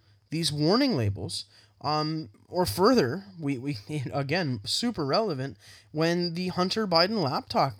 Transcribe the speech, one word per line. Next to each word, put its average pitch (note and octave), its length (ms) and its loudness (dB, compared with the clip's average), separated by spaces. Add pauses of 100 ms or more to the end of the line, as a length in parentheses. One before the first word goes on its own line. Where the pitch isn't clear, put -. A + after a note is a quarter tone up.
(300)
these D#3+ 200 -2
warning F#3 460 4
labels, G2 480 -2 (360)
um, D#3 500 -2 (180)
or F3 180 0
further, G3 580 4 (140)
we, C#3+ 200 -2
we, C3 200 -4 (160)
<laughs> B2 180 -4
again, C#3 520 -2
super A3 400 -2
relevant, C#3+ 520 -2 (360)
when E3+ 420 0
the F3+ 140 -4
Hunter F#3 380 0
Biden F#3 360 2
laptop D3+ 580 0